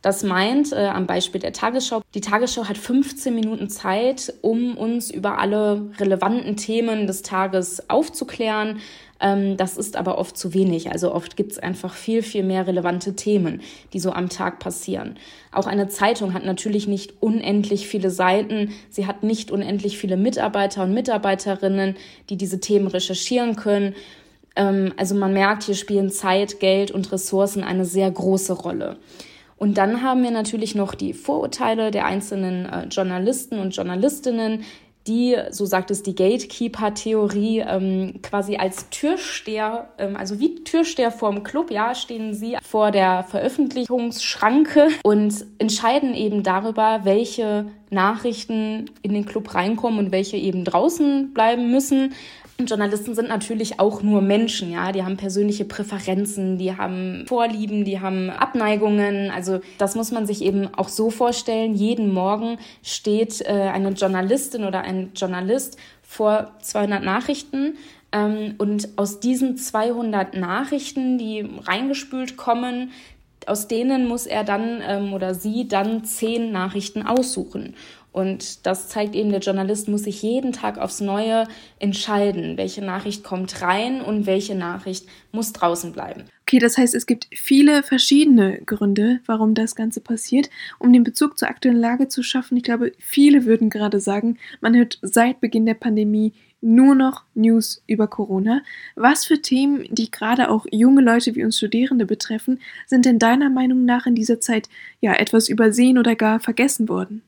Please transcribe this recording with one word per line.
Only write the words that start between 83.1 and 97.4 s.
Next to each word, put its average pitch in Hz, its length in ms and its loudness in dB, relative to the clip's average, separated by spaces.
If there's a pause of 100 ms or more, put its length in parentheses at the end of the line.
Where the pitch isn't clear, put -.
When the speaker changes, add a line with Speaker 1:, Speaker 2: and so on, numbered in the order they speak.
Speaker 1:
kommt 185 360 -6
rein 214 380 0
und 214 260 -2
welche 196 300 0
Nachricht 185 500 -8 (280)
muss 220 180 -4
draußen 170 400 -2
bleiben. - 320 -12 (200)
Speaker 2:
Okay, 254 160 6
das 233 180 4
heißt, 247 180 4
es 233 120 -4
gibt 240 280 -2
viele 285 480 6
verschiedene 262 800 6
Gründe, 208 600 2
warum 220 280 2
das 220 220 0
Ganze 226 240 -4
passiert. 247 500 0 (300)
Um 247 140 8
den 247 100 10
Bezug 294 340 0
zur - 120 0
aktuellen 247 280 2
Lage 247 300 2
zu 262 160 -4
schaffen, 254 320 -2
ich 247 80 2
glaube, 240 360 0
viele 285 440 8
würden 220 260 6
gerade 208 300 0
sagen, 214 380 0 (240)
man 226 160 4
hört 240 240 4
seit 233 400 2
Beginn 226 240 2
der 226 80 2
Pandemie 214 580 2 (300)
nur 254 340 8
noch 262 280 2 (100)
News 226 520 2